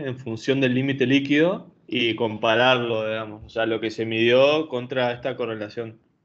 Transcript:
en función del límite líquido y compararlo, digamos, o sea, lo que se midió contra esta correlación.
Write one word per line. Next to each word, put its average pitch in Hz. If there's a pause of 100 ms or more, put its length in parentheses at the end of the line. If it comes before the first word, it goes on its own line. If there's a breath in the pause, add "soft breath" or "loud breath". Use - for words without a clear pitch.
en 123
función 127
del 127
límite 135
líquido 147 (140)
y 117
compararlo, 113
digamos, 110
o 110
sea, 113
lo 113
que 110
se 113
midió 127
contra 123
esta 127
correlación. 113 (280)